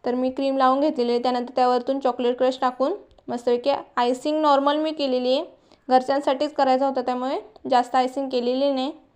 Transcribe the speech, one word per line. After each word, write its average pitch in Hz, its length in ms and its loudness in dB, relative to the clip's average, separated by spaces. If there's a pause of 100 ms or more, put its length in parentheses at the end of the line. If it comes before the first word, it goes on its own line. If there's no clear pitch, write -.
तर 247 100 -2
मी 254 160 0
क्रीम 269 260 -2
लावून 262 240 4
घेतलेली 247 320 0
आहे. 240 100 0
त्यानंतर 247 340 -2
त्यावरतून 247 440 2
चॉकलेट 247 380 0
क्रश 254 220 0
टाकून 262 320 0 (360)
मस्तपैकी 240 420 0 (260)
आयसिंग 254 460 0
नॉर्मल 285 340 4
मी 311 160 -2
केलेली 254 400 0
आहे, 302 120 0 (440)
घरच्यांसाठीच 269 680 2
करायचा 262 340 2
होता 262 120 -2
त्यामुळे 254 380 -4 (320)
जास्त 247 240 2
आयसिंग 262 340 -2
केलेली 262 440 0
नाही. 269 200 -2 (220)